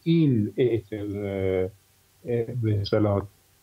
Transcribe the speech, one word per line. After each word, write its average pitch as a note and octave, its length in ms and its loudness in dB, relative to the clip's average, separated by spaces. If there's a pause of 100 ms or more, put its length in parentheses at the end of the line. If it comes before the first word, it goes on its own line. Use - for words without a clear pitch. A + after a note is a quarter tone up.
این C#3 520 2
اعت-، A2+ 360 0
اه، G2+ 1500 -4 (180)
به G#2+ 180 2
اصطلاح G2+ 420 0 (400)